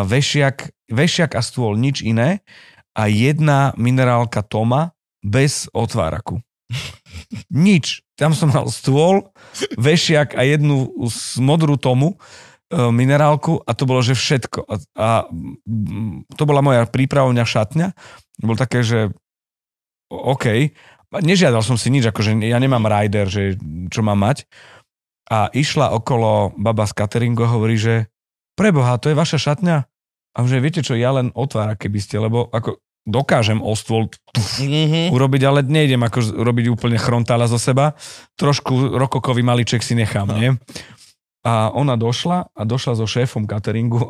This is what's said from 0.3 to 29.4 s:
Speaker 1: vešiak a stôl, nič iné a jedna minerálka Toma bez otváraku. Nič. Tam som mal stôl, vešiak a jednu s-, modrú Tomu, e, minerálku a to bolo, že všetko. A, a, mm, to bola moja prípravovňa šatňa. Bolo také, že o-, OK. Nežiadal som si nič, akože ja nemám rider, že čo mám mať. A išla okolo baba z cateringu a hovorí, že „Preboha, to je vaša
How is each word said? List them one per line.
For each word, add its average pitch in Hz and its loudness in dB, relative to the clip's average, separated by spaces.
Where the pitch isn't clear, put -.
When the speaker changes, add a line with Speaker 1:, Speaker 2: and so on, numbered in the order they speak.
Speaker 1:
vešiak 151 0
a - -4
stôl, 110 -2
nič 135 0
iné 117 0
a 110 -2
jedna 139 2
minerálka 120 0
Toma 120 0
bez 131 0
otváraku. 104 -4
Nič. 175 2
Tam 151 0
som 156 0
mal 120 0
stôl, 165 2
vešiak 151 2
a - 0
jednu 143 2
s-, - -6
modrú 147 2
Tomu, 135 2
e, - -14
minerálku 143 2
a - -8
to 139 -2
bolo, 127 2
že 123 2
všetko. - -2
A, - -8
a, 107 -2
mm, 101 -8
to - -6
bola 147 2
moja 131 4
prípravovňa 127 0
šatňa. 120 -2
Bolo 113 0
také, 123 -2
že 110 0
o-, - -4
OK. 131 0
Nežiadal 156 2
som 110 0
si 117 -2
nič, 135 2
akože 107 0
ja 113 0
nemám 127 2
rider, 104 0
že 98 -2
čo 101 -6
mám 104 2
mať. 113 0
A 107 0
išla 139 0
okolo 110 0
baba 107 0
z 98 -4
cateringu 120 -2
a 117 2
hovorí, 113 2
že 113 0
„Preboha, 143 2
to 147 -2
je 151 2
vaša 156 0